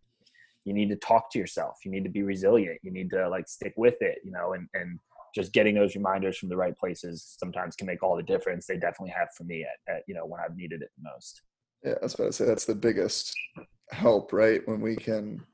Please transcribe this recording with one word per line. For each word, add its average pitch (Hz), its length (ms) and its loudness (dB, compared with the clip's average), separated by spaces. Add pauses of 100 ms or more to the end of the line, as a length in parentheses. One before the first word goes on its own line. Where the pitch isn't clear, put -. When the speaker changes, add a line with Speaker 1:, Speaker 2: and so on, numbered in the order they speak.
(640)
Speaker 1:
you 101 80 -4
need 104 160 2
to 104 60 0
talk 113 360 4
to 123 80 0
yourself. 87 460 -4
You 95 60 -8
need 95 120 -2
to 98 60 -4
be 101 140 -2
resilient. 98 580 4
You 92 100 -10
need 92 200 -6
to, 92 180 0
like, 90 180 -4
stick - 300 -10
with 117 240 6
it, 95 220 0
you 95 80 -12
know, 90 220 -4
and, 90 200 -8
and 87 260 -6 (360)
just 95 180 -2
getting 107 220 6
those 101 180 4
reminders 95 440 0
from 95 120 -8
the 90 80 -4
right 90 200 0
places 87 600 -8
sometimes 90 380 -6
can - 100 -8
make 87 160 -4
all 92 140 2
the 85 80 -4
difference. 90 420 -2
They 92 120 -4
definitely 87 340 -4
have 87 240 -2
for - 80 -16
me 82 200 -8
at, 67 300 -8
at, - 140 -8
you 98 80 -8
know, 82 100 -8
when 85 160 -10
I've 82 140 -8
needed 85 260 -10
it - 160 -12
the 76 140 -14
most. - 300 -18 (420)
Speaker 2:
Yeah, 135 180 -2
I - 20 -8
was - 120 -6
about - 120 0
to - 60 -4
say - 120 0
that's 110 200 2
the 110 80 0
biggest 104 640 0 (560)
help, 117 420 4
right? 107 340 6
When 110 140 0
we 110 140 0
can 107 580 -4